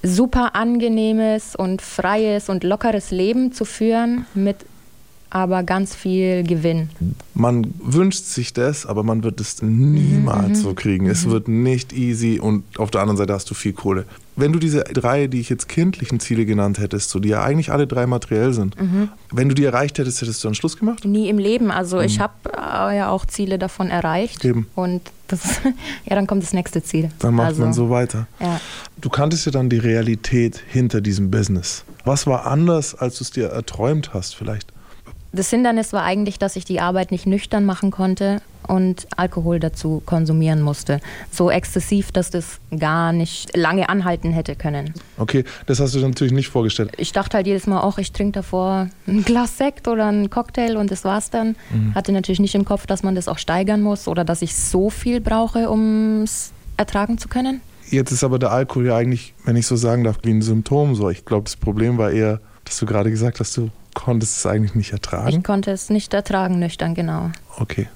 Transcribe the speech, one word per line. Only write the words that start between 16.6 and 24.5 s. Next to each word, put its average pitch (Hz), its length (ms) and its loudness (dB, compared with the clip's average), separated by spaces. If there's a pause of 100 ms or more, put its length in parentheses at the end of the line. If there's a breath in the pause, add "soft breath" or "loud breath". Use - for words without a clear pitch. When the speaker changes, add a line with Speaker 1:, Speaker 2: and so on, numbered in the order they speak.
Speaker 2:
hättest, 104 320 -4
so, - 80 -4
die 101 100 0
ja 104 140 2
eigentlich 143 280 0
alle 147 160 2
drei 123 200 0
materiell 120 480 0
sind, 101 260 -2
Speaker 1:
Mhm. 202 300 0 (200)
Speaker 2:
wenn 131 200 2
du 135 40 2
die 143 120 4
erreicht 135 320 0
hättest, 127 240 -2
hättest 113 200 -4
du 110 60 -2
dann 107 60 0
Schluss - 240 -2
gemacht? 220 260 -2
Speaker 1:
Nie 208 240 2
im 208 80 2
Leben. 214 340 2
Also 180 300 0
ich 208 180 2
Speaker 2:
Mhm. 208 40 2
Speaker 1:
hab, - 240 -4
äh, 196 500 -2
ja 196 140 0
auch 190 160 0
Ziele 190 320 -2
davon 185 320 -4
erreicht. 170 560 -2
Speaker 2:
Eben. 117 200 2 (100)